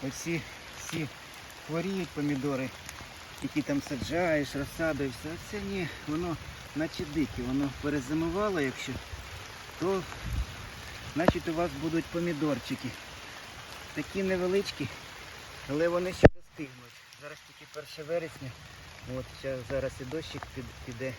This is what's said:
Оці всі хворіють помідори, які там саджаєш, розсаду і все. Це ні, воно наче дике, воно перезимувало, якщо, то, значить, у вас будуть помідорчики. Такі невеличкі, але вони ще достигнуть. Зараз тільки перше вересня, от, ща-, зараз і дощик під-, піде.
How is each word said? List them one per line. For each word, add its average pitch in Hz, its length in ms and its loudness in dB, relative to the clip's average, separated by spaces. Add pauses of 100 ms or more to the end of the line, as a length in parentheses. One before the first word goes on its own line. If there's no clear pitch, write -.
Оці 160 340 0 (380)
всі 160 280 -2 (600)
хворіють 170 400 0
помідори, 139 600 2 (760)
які 277 180 2
там 285 280 4
саджаєш, 240 680 4
розсаду 143 480 0
і 139 40 2
все. 131 220 -4 (220)
Це 208 100 -2
ні, 196 260 0 (200)
воно 160 300 2 (380)
наче 156 380 0
дике, 135 340 2
воно 139 220 4 (120)
перезимувало, 160 800 2
якщо, 135 300 0 (880)
то, 185 240 4 (1080)
значить, 180 340 6
у 165 60 2
вас 170 160 4 (120)
будуть 160 240 4
помідорчики. 147 840 2 (1040)
Такі 190 280 0
невеличкі, 185 640 4 (840)
але 156 180 4
вони 175 260 2
ще - 140 12
достигнуть. 127 680 4 (280)
Зараз 147 160 -12 (100)
тільки - 260 -18
перше 151 300 -10
вересня, 151 460 -2 (680)
от, 127 80 -4 (140)
ща-, 135 180 -2 (120)
зараз 131 220 2 (100)
і - 20 -6
дощик 143 380 -4 (140)
під-, 127 100 -4 (200)
піде. 127 340 -4